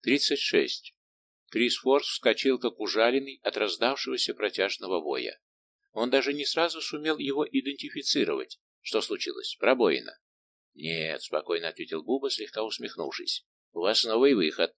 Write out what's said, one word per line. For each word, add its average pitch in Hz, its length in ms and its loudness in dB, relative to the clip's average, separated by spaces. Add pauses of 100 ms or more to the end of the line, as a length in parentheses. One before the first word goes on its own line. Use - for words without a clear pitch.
Тридцать 139 360 2
шесть. - 560 0 (560)
Крис 117 260 0
Форс 135 300 4
вскочил, 127 520 2
как 123 220 -4
ужаленный, 120 640 2
от 104 160 -2
раздавшегося 120 760 -2
протяжного 95 640 -2
воя. 65 400 -4 (540)
Он 117 160 -2
даже 135 240 2
не 143 140 -4
сразу 165 340 0
сумел 151 380 -4
его 139 280 -2
идентифицировать. 135 1120 -2 (220)
Что - 220 -2
случилось? 67 560 -6
Пробоина? 95 600 4 (540)
"Нет", 78 480 -6
спокойно 82 480 -4
ответил 80 340 -8
Буба, 135 280 -2
слегка 110 320 -6
усмехнувшись. - 840 -8 (280)
"У 85 80 -6
вас 104 240 2
новый 120 280 6
выход". 85 460 2